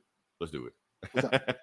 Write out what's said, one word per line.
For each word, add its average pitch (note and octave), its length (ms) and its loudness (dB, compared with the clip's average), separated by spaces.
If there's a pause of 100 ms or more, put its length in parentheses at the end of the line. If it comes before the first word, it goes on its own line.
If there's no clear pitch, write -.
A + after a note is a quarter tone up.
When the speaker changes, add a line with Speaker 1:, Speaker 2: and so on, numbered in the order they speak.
(400)
Speaker 1:
Let's D#2+ 120 -4
do B1+ 140 -6
it. A#1+ 60 -12 (400)
Speaker 2:
What's C3 140 4
up? C3 160 4 (200)